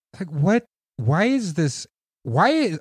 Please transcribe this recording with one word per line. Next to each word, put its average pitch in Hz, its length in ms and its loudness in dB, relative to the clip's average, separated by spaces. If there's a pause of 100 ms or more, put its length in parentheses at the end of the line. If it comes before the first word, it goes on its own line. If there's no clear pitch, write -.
(200)
Like, 175 100 -10
what? 175 360 0 (320)
Why 143 280 2
is 240 280 -2
this? 151 340 -2 (360)
Why, 220 580 2